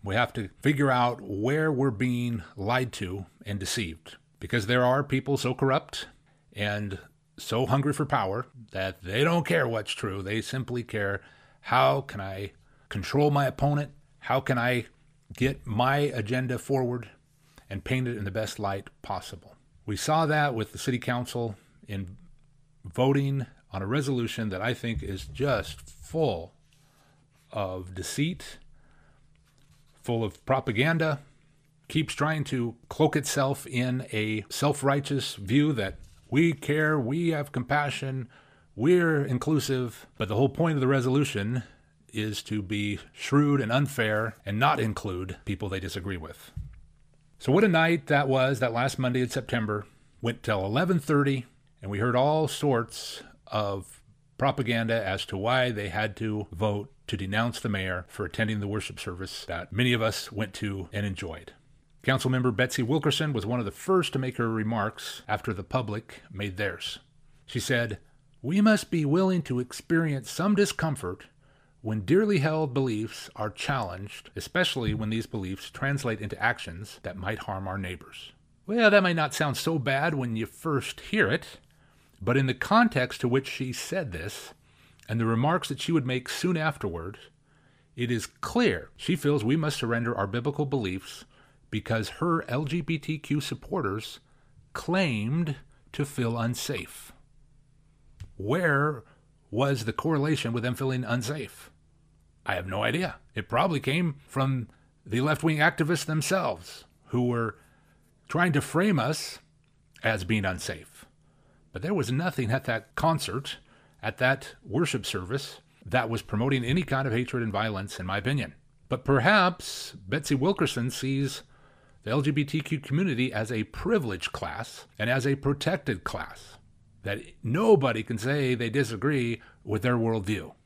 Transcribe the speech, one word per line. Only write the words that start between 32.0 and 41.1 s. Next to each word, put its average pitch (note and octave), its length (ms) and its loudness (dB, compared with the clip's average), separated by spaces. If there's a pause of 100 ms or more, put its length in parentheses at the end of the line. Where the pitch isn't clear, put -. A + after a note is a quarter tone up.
trying D3+ 300 0
to A#2+ 320 -2 (120)
cloak D3+ 280 4
itself C#3 500 0
in B2+ 460 0
a G#2+ 360 0
self-righteous C#3 840 0
view C3+ 400 4
that G2+ 240 -4 (320)
we E3 220 6
care, D3+ 460 2
we D3 320 0
have D3 220 -2
compassion, C3 760 -2 (480)
we're D#3+ 480 4
inclusive. B2+ 840 0 (100)
But G#2+ 120 -2
the G#2 80 0
whole C3+ 140 6
point D#3+ 260 2
of C3+ 40 2
the B2+ 60 4
resolution B2+ 760 2 (500)